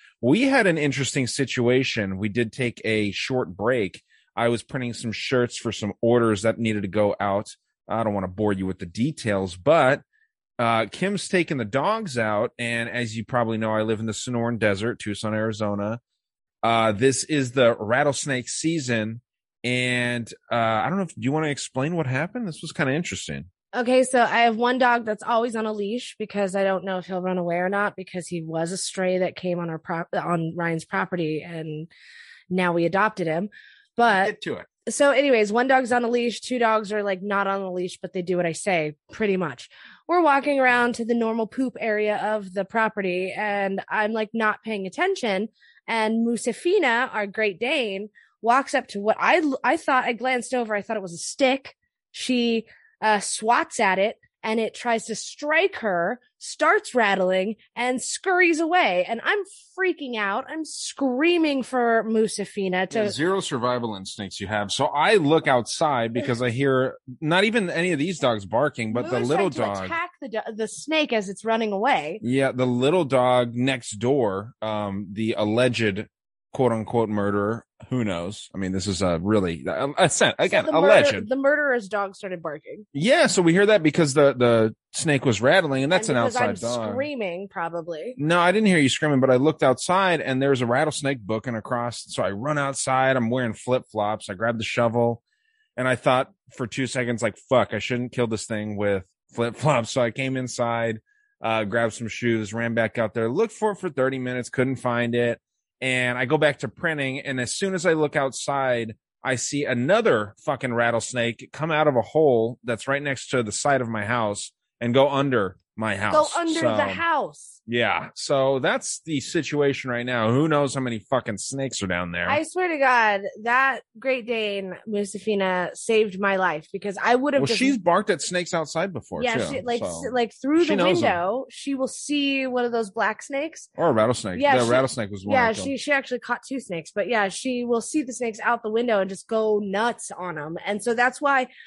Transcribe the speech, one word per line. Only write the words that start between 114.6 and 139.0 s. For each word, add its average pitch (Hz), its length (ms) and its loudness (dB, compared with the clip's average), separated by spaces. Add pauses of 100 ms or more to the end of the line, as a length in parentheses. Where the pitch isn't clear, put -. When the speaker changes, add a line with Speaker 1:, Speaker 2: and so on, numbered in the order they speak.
Speaker 1:
and 120 100 0
go 135 160 6
under 135 500 0 (180)
my 110 200 -2
house. 101 180 0 (200)
Speaker 2:
Go 330 80 -2
under 330 200 -2
Speaker 1:
So, - 160 2
Speaker 2:
the 294 100 0
house. 311 680 -4 (120)
Speaker 1:
Yeah. 110 460 0
So 135 440 0
that's 196 460 -2
the 156 140 -4
situation 143 720 -2
right 120 160 -4
now. 117 260 2
Who 143 160 4
knows 143 260 2
how 135 60 -4
many 120 200 -4
fucking 120 380 -2
snakes 135 460 -6
are 98 40 0
down 90 260 -2
there? 87 160 -2
Speaker 2:
I 302 140 0
swear 349 260 -2
to 320 80 -4
God, 233 440 4 (220)
that 254 380 2 (180)
Great 254 260 -2
Dane, 202 500 -4 (120)
Musafina, 196 880 -2
saved 214 420 0
my 196 200 2
life 170 340 -2
because 196 320 -8
I 226 120 4
would 269 180 2
have 269 80 4
Speaker 1:
Well, 139 60 2
Speaker 2:
just 220 120 0
Speaker 1:
she's 262 180 2
barked 185 320 2
at 175 120 0
snakes 180 320 -4
outside 170 400 -2
before, - 280 -8
Speaker 2:
Yeah, 240 160 0
Speaker 1:
too, 226 180 -2
Speaker 2:
she, - 80 -6
like, 240 160 -2
Speaker 1:
so - 80 -4
Speaker 2:
s-, - 260 -6
like, 240 180 0 (100)
through 311 220 2
Speaker 1:
she 294 60 2
Speaker 2:
the 311 80 2
Speaker 1:
knows 349 260 4
'em. - 0 -
Speaker 2:
window, 208 460 0
she - 260 -8
will 262 140 -2
see 277 580 -2
one 247 160 -2
of 240 80 -2
those 226 180 -2
black 214 320 -2
snakes. 285 540 -6
Speaker 1:
Or 170 140 2
a - 20 6
rattlesnake. 120 480 2
Speaker 2:
Yeah, 277 200 4
Speaker 1:
The 120 60 4
Speaker 2:
she, 113 60 2
Speaker 1:
rattlesnake 226 400 2
was 196 140 -10
one - 80 0
Speaker 2:
yeah, 247 160 4
Speaker 1:
I 220 40 0
killed. 202 140 -6
Speaker 2:
she, 277 100 -2
she 294 140 -4
actually 262 280 -2
caught 233 280 -6
two 262 140 -6
snakes, 170 340 -8
but 196 140 -2
yeah, 214 180 2
she 240 380 -4
will 233 160 0
see 302 200 -2
the 247 120 -6
snakes 226 260 -6
out 233 240 0
the 214 80 -6
window 226 300 2